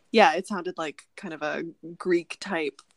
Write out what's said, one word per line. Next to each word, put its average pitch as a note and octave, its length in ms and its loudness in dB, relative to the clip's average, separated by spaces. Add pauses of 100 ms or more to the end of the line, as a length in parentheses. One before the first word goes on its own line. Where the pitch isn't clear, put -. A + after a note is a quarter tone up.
(120)
yeah, F3+ 220 8
it F#3+ 140 -4
sounded F3+ 300 -8
like D#3 260 -10 (120)
kind - 180 -12
of D3 80 -12
a D3 220 -4 (340)
Greek F3 420 -2
type E3 400 -4 (160)